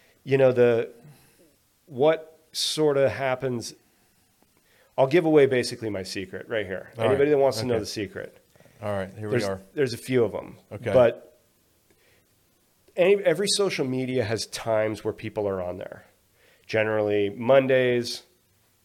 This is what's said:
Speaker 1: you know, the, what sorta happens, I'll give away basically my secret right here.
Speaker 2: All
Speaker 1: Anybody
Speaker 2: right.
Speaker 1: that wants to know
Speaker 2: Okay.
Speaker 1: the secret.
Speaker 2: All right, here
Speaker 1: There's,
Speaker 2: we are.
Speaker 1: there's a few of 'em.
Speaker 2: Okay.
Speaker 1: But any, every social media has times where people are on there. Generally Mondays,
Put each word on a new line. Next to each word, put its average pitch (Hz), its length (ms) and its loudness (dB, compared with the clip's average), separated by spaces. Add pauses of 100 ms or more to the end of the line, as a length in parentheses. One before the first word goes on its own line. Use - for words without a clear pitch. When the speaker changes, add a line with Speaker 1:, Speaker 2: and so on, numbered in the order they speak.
(240)
Speaker 1:
you 135 140 0
know, 131 140 6
the, 120 380 2 (960)
what 156 520 -2 (120)
sorta 139 580 0
happens, 127 640 -4 (1200)
I'll 131 120 4
give 160 180 2
away 151 220 6
basically 120 420 -2
my 98 140 -8
secret 95 460 -12
right 107 180 -4
here. 92 300 -10
Speaker 2:
All 117 80 -2
Speaker 1:
Anybody 110 260 2
Speaker 2:
right. 143 60 4
Speaker 1:
that - 20 -
wants 135 220 2
to 120 40 -6
know 123 100 0
Speaker 2:
Okay. 113 60 -2
Speaker 1:
the 101 60 -8
secret. - 500 -10 (460)
Speaker 2:
All 104 80 -6
right, 95 260 -6
here 107 120 -10
Speaker 1:
There's, 107 140 -2
Speaker 2:
we 101 60 -4
are. 95 120 -8 (120)
Speaker 1:
there's 135 200 -2
a 113 40 -8
few 127 260 0
of 98 120 -2
'em. - 220 -12 (140)
Speaker 2:
Okay. 104 220 -8
Speaker 1:
But - 460 2 (1600)
any, 185 280 4
every 185 240 0
social 185 380 -2
media 127 380 -2
has 104 240 -4
times 110 560 -2
where 107 100 -4
people 107 340 -6
are 95 140 -2
on 90 180 -8
there. - 260 -16 (640)
Generally 107 640 0
Mondays, 123 920 2 (600)